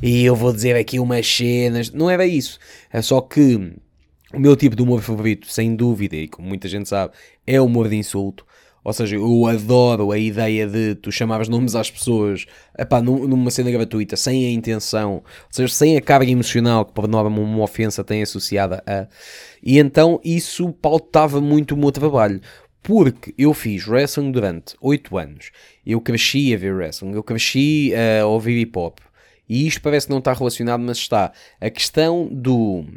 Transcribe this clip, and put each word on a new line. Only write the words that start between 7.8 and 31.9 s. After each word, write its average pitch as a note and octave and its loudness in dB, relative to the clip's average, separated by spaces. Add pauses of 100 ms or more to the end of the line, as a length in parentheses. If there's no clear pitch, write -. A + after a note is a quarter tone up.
de G#2 -2
insulto. G2 -6 (400)
Ou G#2+ -4
seja, G#2+ -4
eu A#2 2
adoro A2+ 2
a G#2+ 0
ideia G#2+ -2
de G#2+ -2
tu - -10
chamares A2+ -2
nomes A#2 0
às A2 -2
pessoas, G#2 -2 (300)
epá, A#2+ 0
num, C3 0
numa B2+ 2
cena B2 -2
gratuita, A2 -4
sem C3 0
a B2 -2
intenção. A2 -4
Ou F2+ -8 (300)
seja, B2+ -2
sem D3+ 4
a C3+ 4
carga C3+ 4
emocional A#2 2
que, - -20
por G#2+ -4
norma, G#2+ 0
uma G#2+ -2
ofensa G#2 -4
tem G#2+ -2
associada G2 -4
a. G2 -6 (560)
E C3 4
então D#3 4
isso E3 -4
pautava D#3 0
muito D3 0
o - -
meu C#3+ 2
trabalho. B2+ 0 (420)
Porque F#3 2
eu D3 4
fiz G2+ -6
wrestling C#3 -2
durante G2 -4
oito C#3 -2
anos. D2+ -10 (340)
Eu A2+ -2
cresci B2 0
a G#2 0
ver F#2+ -4
wrestling, F#2+ -8
eu G#2+ -6
cresci, C3+ 0
eh, A2 2
a G#2+ 2
ouvir A2+ 0
hip A2+ -2
hop. E2+ -8 (500)
E C3+ -2
isto - -6
parece D3 0
não C3+ 0
estar B2+ -2
relacionado, A#2+ -2
mas A#2+ -6
está. G2+ -2 (280)
A A2 -4
questão E3 -2